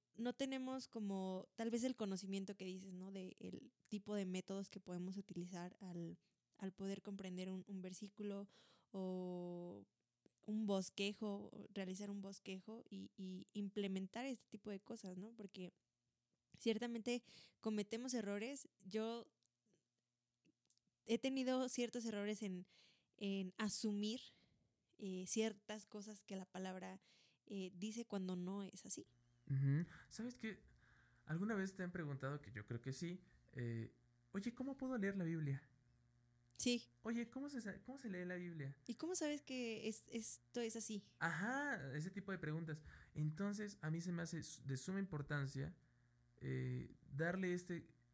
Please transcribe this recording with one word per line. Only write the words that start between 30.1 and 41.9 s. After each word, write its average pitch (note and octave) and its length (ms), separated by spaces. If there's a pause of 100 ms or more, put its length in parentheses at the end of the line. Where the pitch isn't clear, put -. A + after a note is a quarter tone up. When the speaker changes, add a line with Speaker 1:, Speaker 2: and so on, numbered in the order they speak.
Speaker 2:
qué? G#3+ 220 (680)
¿Alguna F#3+ 280
vez F#3+ 200
te F#3+ 80
han F3+ 80
preguntado, C#3+ 500
que G#2 120
yo G#2 140
creo A#2+ 140
que C3 120
sí, F3 280 (320)
eh, A#2 400 (400)
"Oye, G3+ 220
¿cómo C4+ 220
puedo C4 220
leer G3 180
la F3+ 80
Biblia?" D#3 380 (920)
Speaker 1:
Sí. A#3+ 320 (140)
Speaker 2:
"Oye, A#3 260
¿cómo C4+ 200
se C#4 120
sa-, G3+ 220
cómo C4+ 160
se B3 100
lee F3+ 160
la F3+ 120
Biblia?" E3 380 (120)
Speaker 1:
¿Y A3+ 80
cómo F4 220
sabes D4 260
que A#3 460
es, - 200
esto - 520
es A3+ 160
así? G#3+ 280 (140)
Speaker 2:
Ajá, A#3 560 (220)